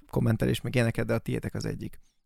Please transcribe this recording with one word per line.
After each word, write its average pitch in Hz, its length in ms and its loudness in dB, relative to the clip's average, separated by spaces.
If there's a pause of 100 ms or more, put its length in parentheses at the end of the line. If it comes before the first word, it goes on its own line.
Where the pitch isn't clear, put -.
kommentelést, 120 540 2
meg 113 120 -2
ilyeneket, 113 300 2
de 113 80 0
a 113 40 2
tiétek - 380 -4
az - 100 -4
egyik. - 340 -8 (260)